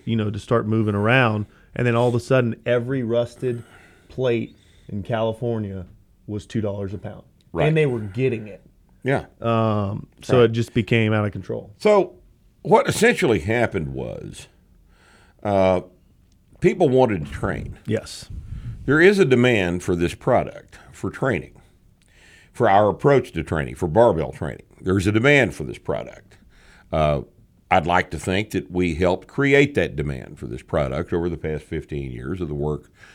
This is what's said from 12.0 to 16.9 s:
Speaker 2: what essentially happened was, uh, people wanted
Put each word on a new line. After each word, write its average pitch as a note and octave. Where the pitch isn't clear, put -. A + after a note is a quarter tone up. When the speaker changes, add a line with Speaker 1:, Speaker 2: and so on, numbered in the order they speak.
Speaker 2:
what F#3
essentially F#3
happened G2
was, A#1
uh, F#2+
people F#3
wanted A#2